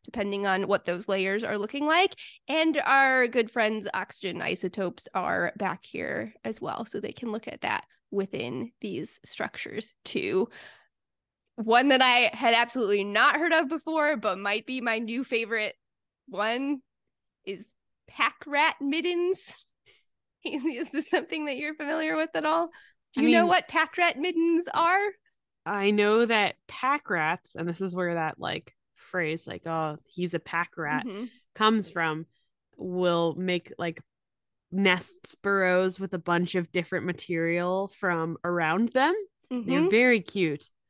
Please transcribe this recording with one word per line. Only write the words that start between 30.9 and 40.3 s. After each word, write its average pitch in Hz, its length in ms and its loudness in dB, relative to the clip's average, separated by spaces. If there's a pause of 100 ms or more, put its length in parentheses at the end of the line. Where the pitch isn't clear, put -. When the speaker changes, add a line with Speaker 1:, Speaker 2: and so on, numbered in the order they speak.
Speaker 1:
Mm-hmm. 214 200 -8 (320)
Speaker 2:
comes 214 340 4
from, 160 360 -2 (500)
will 175 600 0
make, 180 420 -2
like, 170 220 -6 (680)
nests, 185 640 0
burrows 185 640 2
with 190 160 -8
a 180 40 -4
bunch 175 360 0
of 175 160 0
different 175 340 -2
material 175 840 -2 (100)
from 165 460 -2
around 175 460 2
them. 285 240 4 (360)
They're 247 100 -4
Speaker 1:
Mm-hmm. 294 300 2
Speaker 2:
very 240 300 6
cute. 170 480 -2 (200)